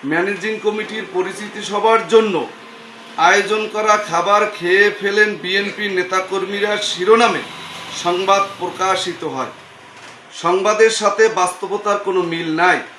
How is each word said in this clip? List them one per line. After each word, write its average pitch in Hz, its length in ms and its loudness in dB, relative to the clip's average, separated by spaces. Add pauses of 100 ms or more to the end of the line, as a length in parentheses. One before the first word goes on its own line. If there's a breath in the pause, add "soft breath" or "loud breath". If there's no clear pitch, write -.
ম্যানেজিং 190 440 -2 (120)
কমিটির 214 400 -4 (100)
পরিচিতি 202 460 -6 (100)
সভার 226 300 2 (120)
জন্য 214 220 4 (920)
আয়োজন 202 340 2 (120)
করা 214 200 2 (160)
খাবার 180 320 2 (160)
খেয়ে 185 280 4 (140)
ফেলেন 208 300 2 (140)
বিএনপি 202 420 -4 (120)
নেতাকর্মীরা 185 760 -2 (160)
শিরোনামে 202 520 2 (600)
সংবাদ 190 400 2 (160)
প্রকাশিত 185 600 -4 (140)
হয়। 120 180 -8 (920)
সংবাদের 214 480 4 (100)
সাথে 208 220 4 (160)
বাস্তবতার 202 680 -2
কোনো 185 160 0 (100)
মিল 165 180 -4 (120)
নাই। 175 180 4 (200)